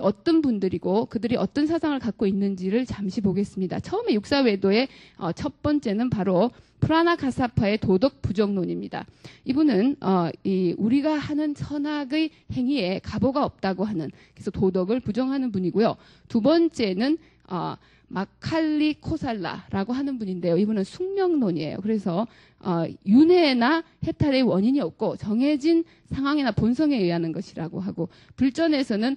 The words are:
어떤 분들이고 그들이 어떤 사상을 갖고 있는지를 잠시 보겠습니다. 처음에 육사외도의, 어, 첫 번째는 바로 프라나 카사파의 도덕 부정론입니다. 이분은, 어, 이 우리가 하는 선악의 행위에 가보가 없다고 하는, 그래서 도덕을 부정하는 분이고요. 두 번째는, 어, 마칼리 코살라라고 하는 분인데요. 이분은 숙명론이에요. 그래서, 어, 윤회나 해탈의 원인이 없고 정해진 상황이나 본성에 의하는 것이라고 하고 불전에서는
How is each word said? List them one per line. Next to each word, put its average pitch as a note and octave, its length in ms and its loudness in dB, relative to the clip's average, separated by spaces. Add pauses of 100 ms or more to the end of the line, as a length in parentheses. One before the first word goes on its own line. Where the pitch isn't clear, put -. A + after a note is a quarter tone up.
어떤 D#4+ 420 2
분들이고 F#3+ 640 0
그들이 A3 300 -2
어떤 C#4+ 300 0
사상을 D4+ 320 -2
갖고 A3+ 280 -4
있는지를 G3 600 -2
잠시 G3+ 340 -6
보겠습니다. F#3+ 600 -2
처음에 G#4 340 -2
육사외도의, A3 760 2 (300)
어, E3+ 140 -4
첫 - 300 -8
번째는 B3+ 480 0
바로 G3 400 2 (300)
프라나 E4+ 340 4
카사파의 A#3+ 640 0
도덕 F#3 440 0
부정론입니다. F3+ 840 -4 (400)
이분은, C4 560 2
어, F3+ 300 2 (140)
이 F#3 340 0
우리가 C#4 360 2
하는 D4 400 -2
선악의 D4 760 -4 (220)
행위에 B3 500 -2
가보가 B3 420 0
없다고 F#3+ 400 -2
하는, F#3 260 -4 (240)
그래서 - 160 -10
도덕을 F#3+ 500 0
부정하는 B3+ 520 -2
분이고요. F3+ 440 0 (320)
두 A#3 120 0
번째는, C#4 800 2 (300)
어, D#3 260 -4 (340)
마칼리 D4+ 840 -2
코살라라고 A3 960 -4
하는 C4+ 260 -4
분인데요. F3+ 380 -2
이분은 G#3 280 2
숙명론이에요. D#4 960 -2
그래서, G3+ 440 -2 (320)
어, E3+ 260 -2 (220)
윤회나 D4 800 6 (200)
해탈의 C#4+ 380 2
원인이 A3 380 2
없고 F3 360 -4
정해진 C#4+ 680 2 (260)
상황이나 C#4 400 0
본성에 C4 460 2
의하는 E3+ 360 0
것이라고 - 480 -8
하고 F3+ 280 -6 (280)
불전에서는 C4+ 800 0